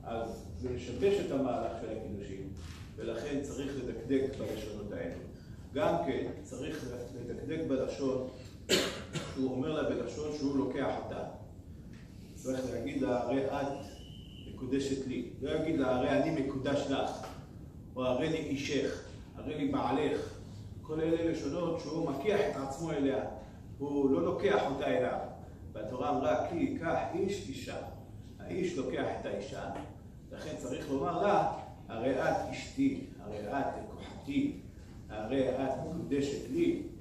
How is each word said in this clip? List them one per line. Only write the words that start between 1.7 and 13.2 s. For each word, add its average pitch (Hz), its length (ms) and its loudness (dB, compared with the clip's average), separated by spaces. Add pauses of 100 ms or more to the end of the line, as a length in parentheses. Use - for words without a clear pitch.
של - 160 -4
הקידושין, 98 500 -6 (480)
ולכן 131 460 -2
צריך 135 360 -4
לדקדק 127 440 2 (180)
בלשונות 107 520 -4
האלו. - 280 -4 (540)
גם - 220 4 (100)
כן, - 220 0 (160)
צריך 147 420 -6 (340)
לדקדק 131 480 -4
בלשון, 131 600 2 (1040)
שהוא 131 180 0
אומר 151 300 0
לה 120 80 2
בלשון - 480 -2
שהוא 135 200 2
לוקח 135 320 2 (160)
אותה. - 180 -4 (1120)
צריך 127 260 -2 (100)
להגיד 135 300 0
לה, 123 200 4